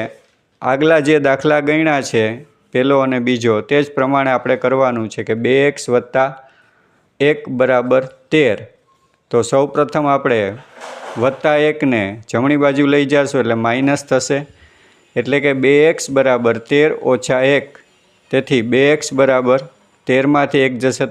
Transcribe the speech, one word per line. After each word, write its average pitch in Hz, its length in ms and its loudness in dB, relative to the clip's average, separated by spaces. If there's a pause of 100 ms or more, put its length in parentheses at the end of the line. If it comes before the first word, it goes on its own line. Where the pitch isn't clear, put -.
(640)
આગલા 151 440 2
જે 156 100 4 (100)
દાખલા 147 420 0
ગણ્યા 151 420 0
છે, 110 140 2 (480)
પહેલો 135 320 2
અને 131 220 -2
બીજો, 120 280 0 (140)
તે 143 140 2
જ 143 140 -6
પ્રમાણે 135 360 0
આપણે 127 300 0
કરવાનું 123 520 0
છે 113 140 -8
કે 113 60 0 (100)
બે 123 100 2 (140)
એક્સ 143 260 -8
વત્તા 131 340 0 (920)
એક 147 280 0 (100)
બરાબર 127 440 2 (300)
તેર. 139 240 2 (720)
તો 120 200 2
સૌપ્રથમ 147 640 0
આપણે 135 260 0 (800)
વત્તા 147 360 0 (120)
એકને 135 320 0 (280)
જમણી 143 340 0
બાજુ 139 300 2
લઈ 143 180 2
જશો 143 300 0
એટલે 113 140 0 (100)
માઇનસ 139 440 0
થશે, 139 280 0 (800)
એટલે 127 300 0
કે 139 160 2
બે 135 100 4 (180)
એક્સ 160 140 -4 (120)
બરાબર 123 400 2 (160)
તેર 147 160 4 (240)
ઓછા 127 320 0 (140)
એક. - 220 -12 (500)
તેથી 127 440 0
બે 127 80 4 (100)
એક્સ 147 160 -4 (120)
બરાબર 131 440 2 (420)
તેરમાંથી 135 600 2
એક 127 180 -4
જશે 131 260 -2